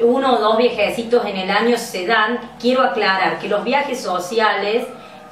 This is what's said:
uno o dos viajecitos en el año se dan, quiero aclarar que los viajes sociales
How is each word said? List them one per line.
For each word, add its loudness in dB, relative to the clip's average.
uno 4
o 0
dos 2
viajecitos 0
en -6
el -4
año 2
se -6
dan, 2
quiero 2
aclarar 0
que -8
los 0
viajes -2
sociales 0